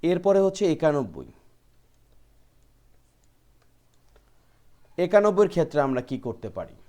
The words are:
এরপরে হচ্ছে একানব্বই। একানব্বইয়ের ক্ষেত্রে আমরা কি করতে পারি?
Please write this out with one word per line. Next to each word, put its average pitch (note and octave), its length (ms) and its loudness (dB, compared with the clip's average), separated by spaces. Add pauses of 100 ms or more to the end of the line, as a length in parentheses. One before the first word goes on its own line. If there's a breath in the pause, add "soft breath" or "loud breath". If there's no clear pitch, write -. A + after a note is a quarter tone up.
এরপরে F3+ 380 2
হচ্ছে F#3+ 320 0
একানব্বই। C3 600 -2 (3750)
একানব্বইয়ের G3+ 520 4
ক্ষেত্রে D3+ 320 -2
আমরা C3+ 200 -2
কি B2+ 180 -8
করতে A2+ 300 -10
পারি? F2+ 260 -12 (140)